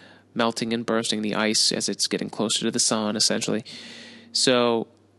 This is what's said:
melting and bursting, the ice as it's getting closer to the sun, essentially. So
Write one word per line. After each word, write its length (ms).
melting 400
and 120
bursting, 360
the 140
ice 360
as 160
it's 200
getting 220
closer 300
to 120
the 80
sun, 360
essentially. 480
So 560